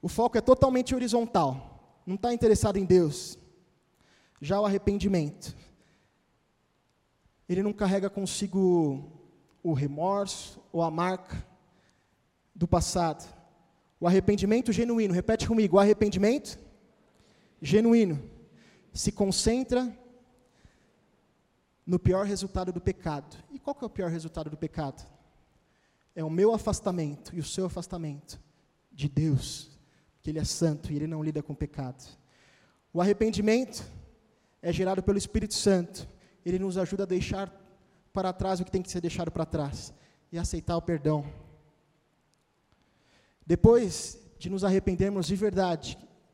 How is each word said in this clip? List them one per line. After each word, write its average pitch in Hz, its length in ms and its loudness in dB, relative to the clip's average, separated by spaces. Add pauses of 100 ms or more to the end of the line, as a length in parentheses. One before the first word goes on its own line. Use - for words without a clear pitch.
O 175 80 -6
foco 233 280 0
é 214 40 2
totalmente 254 520 4
horizontal, 220 1120 -2
não 185 120 -4
tá 240 160 0
interessado 220 420 4
em 196 80 0
Deus. 170 560 4 (1000)
Já 175 180 -2
o 214 60 2
arrependimento, 196 920 0 (1900)
ele 185 160 0
não 208 80 0
carrega 196 380 0
consigo 180 1000 0 (540)
o 170 80 0
remorso 160 920 -4 (120)
ou 170 80 0
a 165 100 0
marca 185 500 -4 (1120)
do 170 140 -2
passado. 165 580 0 (720)
O - 80 -4
arrependimento 202 680 4
genuíno, 226 400 0
repete 175 340 0
comigo, 208 300 4
o - 20 10
arrependimento 208 800 2 (1000)
genuíno 202 600 4 (680)
se - 180 -2
concentra 247 800 0 (2000)
no 175 120 0
pior 185 280 2
resultado 185 480 -4
do 170 80 -6
pecado. 156 560 -6 (120)
E 277 80 -16
qual 285 160 -8
que 277 80 -12
é 247 60 -10
o - 20 -8
pior 175 220 -6
resultado 160 380 -8
do 151 80 -12
pecado? 151 500 -8 (1040)
É 165 80 -10
o 156 80 -4
meu 190 240 4
afastamento 175 800 -4
e 175 60 -8
o 147 60 -6
seu 190 200 -6
afastamento 165 720 -10 (540)
de 143 160 -6
Deus, - 720 -2 (420)
que - 80 -6
Ele 156 100 -4
é 151 40 -2
santo 151 480 -2
e 147 60 -4
Ele 151 100 -4
não 156 160 -6
lida 151 180 -4
com 147 140 -12
pecado. 139 480 -10 (880)
O 170 80 -2
arrependimento 214 880 2 (720)
é 170 120 -2
gerado 190 280 0
pelo 202 160 2
Espírito 208 360 -4
Santo. - 560 0 (360)
Ele 180 140 -2
nos 185 180 -2
ajuda 190 260 -2
a - 20 -2
deixar 185 440 -4 (600)
para 185 220 -2
trás 185 260 -2
o 180 60 -4
que - 60 -14
tem 190 100 0
que 180 100 -10
ser 180 80 -4
deixado 165 320 -4
para 160 140 -4
trás - 480 -6 (360)
e 170 80 -10
aceitar 170 380 -4
o 170 60 0
perdão. 151 440 0 (2250)
Depois 202 720 2 (180)
de 170 120 -12
nos 196 160 -4
arrependermos 190 640 0
de 190 100 -2
verdade 185 600 -2 (360)